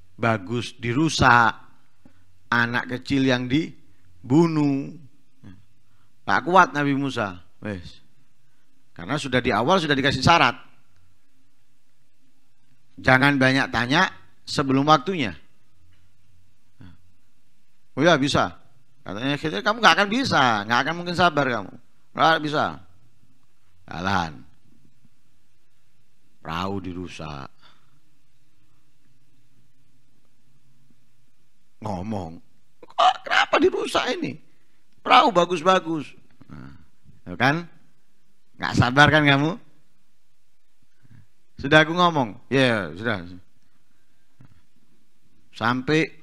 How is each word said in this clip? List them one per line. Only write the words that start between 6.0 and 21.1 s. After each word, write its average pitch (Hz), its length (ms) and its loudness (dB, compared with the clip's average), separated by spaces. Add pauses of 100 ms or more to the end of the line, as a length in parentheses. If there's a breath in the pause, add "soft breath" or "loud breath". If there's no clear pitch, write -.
Pak 98 160 2
kuat 170 320 6
Nabi 143 160 2
Musa, 120 480 -2 (240)
wes. 95 400 -8 (880)
Karena 92 240 -6
sudah 127 240 0
di 117 160 2
awal 147 240 6
sudah 151 160 2
dikasih 135 240 2
syarat. 147 380 6 (2250)
Jangan 131 480 6
banyak 131 320 4
tanya 131 360 4 (360)
sebelum 139 400 2
waktunya. 151 480 4 (2750)
"Oh 139 80 4
ya, 170 160 8
bisa." 127 400 2 (400)
Katanya 131 360 -4
Khidir, 170 280 -4
"Kamu 220 160 2
nggak 175 160 10
akan 202 120 4
bisa, 151 560 4
nggak 120 200 4
akan 160 160 -2
mungkin 175 160 -2